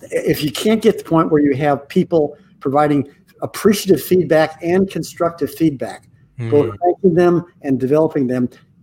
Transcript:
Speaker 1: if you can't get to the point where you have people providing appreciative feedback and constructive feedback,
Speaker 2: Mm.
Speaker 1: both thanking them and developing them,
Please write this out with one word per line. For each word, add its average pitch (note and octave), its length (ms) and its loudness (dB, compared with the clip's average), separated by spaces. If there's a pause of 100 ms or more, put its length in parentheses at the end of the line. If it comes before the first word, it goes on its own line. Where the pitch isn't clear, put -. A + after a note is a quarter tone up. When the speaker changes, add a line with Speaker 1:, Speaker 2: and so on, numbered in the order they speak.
(120)
Speaker 1:
if D#3+ 320 -2
you C#3+ 80 -2
can't G#3+ 300 0
get A3 160 2
to - 60 -12
the - 60 -12
point D#3+ 220 2
where D3+ 100 4
you C#3+ 140 2
have C#3+ 320 -2
people E3+ 480 0 (240)
providing C#3+ 480 0 (340)
appreciative F#3+ 640 0
feedback D#3 600 0
and F#3+ 260 0
constructive E3 640 -6
feedback, B2 540 -4 (320)
Speaker 2:
Mm. A2+ 120 -6
Speaker 1:
both D3 320 2
thanking F3+ 320 2
them F3 300 2 (160)
and C3+ 180 -2
developing D3 480 0
them, B2+ 220 -2 (340)